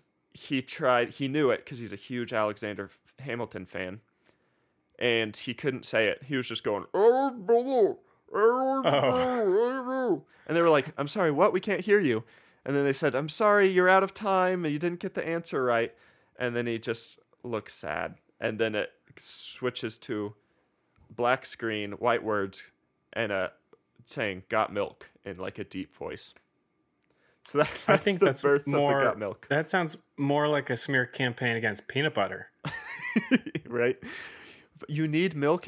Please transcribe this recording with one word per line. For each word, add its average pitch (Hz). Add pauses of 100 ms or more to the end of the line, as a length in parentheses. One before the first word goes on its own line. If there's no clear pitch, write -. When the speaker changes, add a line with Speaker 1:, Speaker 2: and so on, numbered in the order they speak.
(340)
Speaker 1:
he 131
tried, 123
he 139
knew 139
it -
'cause 131
he's 107
a 101
huge 120
Alexander 107
F-, -
Hamilton 113
fan. 95 (1000)
And 113
he -
couldn't 131
say 113
it. -
He 135
was 127
just 113
going, 101
"Oh, 254
brother, 233 (380)
oh, 262
Speaker 2:
Oh. 247
Speaker 1:
brother." 247 (240)
And 160
they 170
were 170
like, 147
"I'm 143
sorry, 180
what? 170
We 185
can't 190
hear 208
you." 117 (400)
And 139
then 143
they 139
said, 139
"I'm 147
sorry, 208
you're 180
out 190
of 190
time, 185
and 151
you 147
didn't 175
get 196
the -
answer 165
right." 117 (440)
And 120
then 120
he 117
just - (240)
looks 113
sad. 82 (240)
And 113
then 110
it - (260)
switches -
to 107 (760)
black 123
screen, 107
white 117
words, 101 (420)
and 107
a 95 (540)
saying, 98
"Got 110
milk," - (140)
in, 98
like, 95
a 101
deep -
voice. - (1120)
So -
that, 147 (180)
Speaker 2:
I 214
Speaker 1:
that's 190
Speaker 2:
think 196
Speaker 1:
the 196
Speaker 2:
that's 131
Speaker 1:
birth 143
Speaker 2:
more, 143
Speaker 1:
of 135
the 117
Got 107
Milk. 101
Speaker 2:
that 156
sounds 175 (220)
more 143
like 143
a 123
smear 131
campaign 120
against 110
peanut 139
butter. 95 (140)
Speaker 1:
<laughs> - (960)
Right? 120 (880)
You 151
need 165
milk, 147